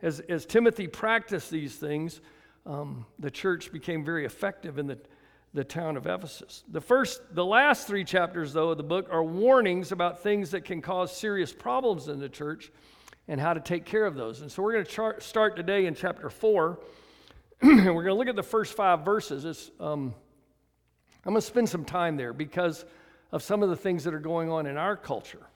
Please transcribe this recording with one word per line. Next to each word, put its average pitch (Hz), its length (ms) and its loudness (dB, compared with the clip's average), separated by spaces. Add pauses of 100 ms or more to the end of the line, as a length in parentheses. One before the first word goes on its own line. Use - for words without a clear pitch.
as, 156 160 -2
as 160 260 -6
Timothy 226 400 4
practiced 220 640 -2
these 151 280 -6
things, 156 440 -6 (460)
um, 139 400 -10 (100)
the 143 140 -8
church 175 400 -4
became 156 340 -6
very 160 180 -4
effective 175 540 -6
in 143 80 -4
the, 135 140 -10 (560)
the 139 80 -2
town 156 340 -6
of - 80 -8
Ephesus. - 640 -8
The 156 140 -8
first, - 400 2 (120)
the 170 100 0
last 240 440 4
three 202 160 -2
chapters, 170 500 0
though, 160 160 2
of 160 80 0
the 147 60 -6
book 180 260 -2
are 165 140 0
warnings 185 680 4
about 175 300 -2
things 208 300 0
that 175 120 -6
can 175 160 -8
cause 180 380 -4
serious 196 340 -2
problems 233 560 -2
in 147 120 -6
the 139 100 -8
church 147 420 -10 (560)
and 143 140 -4
how 165 140 2
to 160 40 -4
take 175 240 -4
care 214 220 0
of 180 80 0
those. 123 280 -8
And 147 100 -14
so - 100 -6
we're 214 120 0
gonna 214 120 0
char-, 220 360 -4
start 214 340 2
today 185 320 2
in 165 80 -2
chapter - 340 -6
four, 180 520 2 (400)
<clears throat> - 400 -14
and 214 320 10
we're 165 100 0
gonna 190 120 2
look 240 140 0
at 240 60 -2
the 196 80 -4
first - 320 -2
five 180 280 4
verses. 165 400 0
It's, - 360 -10
um, 147 340 -4 (1120)
I'm 196 80 0
gonna 214 80 4
spend 240 260 2
some 170 160 -4
time 165 320 0
there 123 160 -4
because 151 540 -2 (460)
of 151 120 -4
some 208 200 0
of 196 60 4
the 175 60 0
things 175 280 -2
that 165 100 -2
are 156 60 -6
going 165 300 -2
on 160 160 -2
in 143 120 -4
our 185 180 -2
culture. - 500 -10 (100)